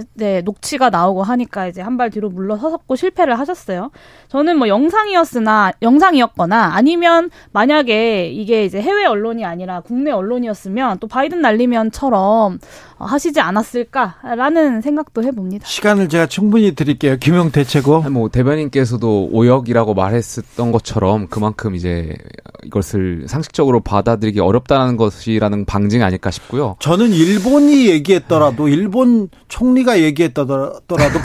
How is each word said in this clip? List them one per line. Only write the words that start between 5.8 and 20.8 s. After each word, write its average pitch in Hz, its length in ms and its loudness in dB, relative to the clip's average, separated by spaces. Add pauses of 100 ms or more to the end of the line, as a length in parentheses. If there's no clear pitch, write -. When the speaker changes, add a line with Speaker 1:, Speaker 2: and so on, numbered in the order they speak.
Speaker 1:
영상이었거나 233 920 2
아니면 339 540 2 (220)
만약에 226 800 0
이게 214 340 -2
이제 190 180 -4
해외 392 240 0
언론이 226 380 -2
아니라 180 380 -8
국내 262 300 -4
언론이었으면 214 880 -4
또 226 80 -12
바이든 311 340 -4
날리면처럼, 220 1200 0 (400)
어, - 60 -12
하시지 285 360 -2
않았을까라는 240 1400 -2
생각도 294 420 -4
해봅니다. 202 440 -6
Speaker 2:
시간을 202 420 0
제가 165 180 2
충분히 208 480 2
드릴게요. 139 420 0
김용태 151 480 2
최고. 143 380 2
Speaker 3:
아니, 143 100 -2
뭐 113 160 0
대변인께서도 123 1040 0
오역이라고 117 600 2
말했었던 110 800 -4
것처럼 104 560 0